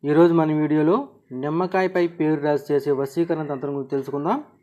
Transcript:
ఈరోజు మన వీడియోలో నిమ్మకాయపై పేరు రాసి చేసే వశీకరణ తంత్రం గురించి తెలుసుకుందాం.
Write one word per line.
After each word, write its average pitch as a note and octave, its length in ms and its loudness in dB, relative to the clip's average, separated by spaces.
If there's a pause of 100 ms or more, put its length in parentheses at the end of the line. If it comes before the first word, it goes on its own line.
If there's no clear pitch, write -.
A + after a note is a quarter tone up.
ఈరోజు E3 300 6
మన D#3 220 2
వీడియోలో D3+ 340 2 (480)
నిమ్మకాయపై F3+ 600 0 (160)
పేరు D#3 260 0
రాసి D3 260 0
చేసే C#3+ 200 0 (100)
వశీకరణ D#3+ 500 -2
తంత్రం C#3+ 240 -6
గురించి C3+ 200 -6
తెలుసుకుందాం. C#3+ 420 -2 (260)